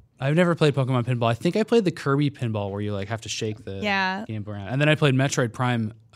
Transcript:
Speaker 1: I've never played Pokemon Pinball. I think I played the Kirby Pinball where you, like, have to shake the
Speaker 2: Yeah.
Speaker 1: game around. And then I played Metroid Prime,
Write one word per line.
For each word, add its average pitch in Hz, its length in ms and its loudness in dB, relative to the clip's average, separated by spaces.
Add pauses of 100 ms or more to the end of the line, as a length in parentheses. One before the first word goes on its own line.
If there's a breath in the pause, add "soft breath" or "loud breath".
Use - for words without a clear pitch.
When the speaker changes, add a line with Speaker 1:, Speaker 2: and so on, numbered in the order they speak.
(200)
Speaker 1:
I've 139 160 2
never 175 180 4
played 147 200 4
Pokemon 127 300 0
Pinball. 117 240 0
I 120 60 4
think 170 220 0
I 214 80 2
played 226 200 4
the 175 60 0
Kirby 143 400 0
Pinball 107 400 -4
where 101 100 -6
you, 104 140 -4
like, 101 140 -4
have 113 140 -6
to - 60 -12
shake 110 360 -6
the 98 180 -10
Speaker 2:
Yeah. 196 440 -2
Speaker 1:
game 107 200 -8
around. 101 220 -10
And 127 120 -2
then 147 80 4
I 156 60 6
played 143 200 2
Metroid 131 380 0
Prime, 117 400 -2 (240)